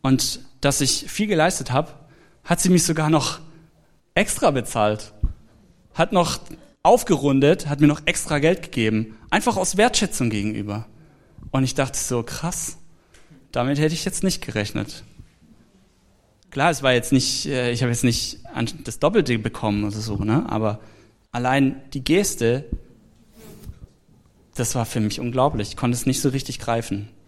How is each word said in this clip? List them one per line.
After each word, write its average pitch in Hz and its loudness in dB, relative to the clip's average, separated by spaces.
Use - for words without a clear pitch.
und - 2
dass 143 2
ich - 0
viel 208 -4
geleistet 160 0
hab, - -2
hat - 0
sie 190 2
mich 180 6
sogar 156 0
noch 156 2
extra 202 2
bezahlt. 107 0
Hat 165 2
noch - 2
aufgerundet, 143 4
hat 143 -2
mir 151 8
noch 147 4
extra 160 -2
Geld 160 2
gegeben. 110 -2
Einfach 208 2
aus 180 -2
Wertschätzung 202 2
gegenüber. 104 -4
Und 135 0
ich 127 -4
dachte 135 -2
so, 120 -4
krass, - -8
damit 131 0
hätte 156 2
ich - -6
jetzt - -4
nicht 190 0
gerechnet. - -6
Klar, 147 2
es 139 -4
war 131 4
jetzt 120 2
nicht, - 0
äh, 127 -2
ich 117 -2
habe 120 0
jetzt 117 -2
nicht - -2
an-, - -6
das - -10
Doppelte 147 2
bekommen 107 -2
oder 104 -6
so, 107 -6
ne? 107 0
Aber 110 -2
allein 127 0
die 135 -6
Geste, 143 0
das - -2
war 117 0
für - -6
mich 107 -2
unglaublich. 123 0
Ich - -12
konnte 123 0
es 120 -2
nicht 131 0
so 139 2
richtig 131 -6
greifen. 110 -4